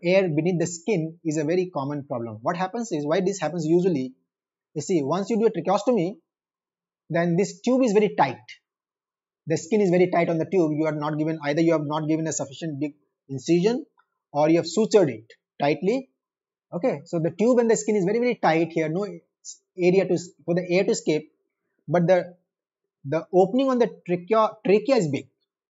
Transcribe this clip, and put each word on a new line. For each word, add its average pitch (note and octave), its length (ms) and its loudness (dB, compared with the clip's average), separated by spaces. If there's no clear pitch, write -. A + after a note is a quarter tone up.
air F#3 280 2
beneath D#3+ 280 0
the E3 80 0
skin, E3+ 600 -4
is D3+ 120 -2
a D#3 60 -2
very F3+ 220 0
common C#3+ 400 -8
problem. A#2 360 -8
What E3 140 -2
happens F#3 380 -6
is, D3 120 -4
why D#3+ 140 0
this F#3+ 220 -2
happens D#3 240 -4
usually, D#3+ 480 0
you D3+ 80 -6
see, E3 220 0
once F3+ 260 -4
you A3+ 80 0
do A3 100 2
a G3+ 40 4
tracheostomy, F#3 640 0
then E3+ 260 0
this F#3+ 240 -2
tube B3+ 240 2
is A#3 80 2
very G#3 260 2
tight. B2 200 0
The D#3 120 -2
skin G#3 240 0
is G3 100 2
very F3+ 180 4
tight E3+ 200 0
on E3+ 80 0
the D#3 80 -2
tube. E3 280 0
You D3+ 120 -2
are D3+ 100 -2
not D3+ 240 -4
given, D#3+ 240 -2
either D3 180 0
you E3 120 4
have D3+ 120 0
not D3+ 220 -4
given D#3+ 180 0
a D#3 60 -4
sufficient D3 480 -8
big D3 160 -6
incision, F3 580 0
or D3+ 180 2
you E3 80 6
have E3 80 0
sutured F#3 440 4
it A2+ 160 -10
tightly. G#3 480 -2
Okay, F3 320 -4
so E3+ 140 -4
the D#3+ 100 0
tube A#3 300 2
and A#3 100 2
the A3 80 4
skin A3 180 -2
is F#3+ 100 2
very, G#3 120 0
very A#3+ 160 0
tight E3 380 2
here. D#3+ 180 -2
No F#3 160 -2
area F#3 300 2
to, F3 100 2
for E3+ 120 -2
the F3 120 -2
air F3 180 2
to - 60 -2
escape, D#3 400 -2
but E3 200 2
the, F3+ 280 2
the D3 260 -4
opening G3 380 4
on B3+ 80 0
the A3 140 0
trachea, F3+ 420 0
trachea F#3 300 2
is F#3 120 2
big. C#3 200 -4